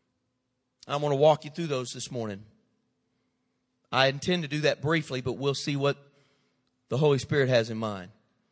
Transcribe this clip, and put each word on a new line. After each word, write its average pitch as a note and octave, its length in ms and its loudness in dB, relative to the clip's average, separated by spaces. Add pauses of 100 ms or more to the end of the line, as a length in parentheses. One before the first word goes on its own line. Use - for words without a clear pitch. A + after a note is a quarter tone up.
(880)
I C#3 100 -4
wanna D3 200 0
walk D3 300 4
you C#3+ 40 -12
through E3 180 -6
those C3 260 -4
this B2+ 160 -12
morning. G#2+ 320 -6 (1500)
I C3 180 4
intend E3 340 -2
to D3 60 -8
do D3 120 -4
that C#3+ 220 0
briefly, D3 400 -2
but A#2+ 160 -6
we'll C#3 160 0
see C#3+ 220 -4
what C#3 200 0 (920)
the A#2+ 100 -2
Holy D3 200 4
Spirit C#3 300 0
has A#2+ 220 4
in A2 80 -8
mind. G2+ 320 -6 (420)